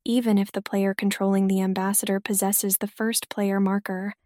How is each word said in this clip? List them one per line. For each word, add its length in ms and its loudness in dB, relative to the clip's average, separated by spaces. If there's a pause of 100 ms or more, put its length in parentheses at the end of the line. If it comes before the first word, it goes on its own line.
even 340 2
if 140 0
the 100 -4
player 320 0
controlling 540 2
the 140 2
ambassador 580 0
possesses 600 0
the 80 -4
first 420 -4
player 320 0
marker. 520 -2 (120)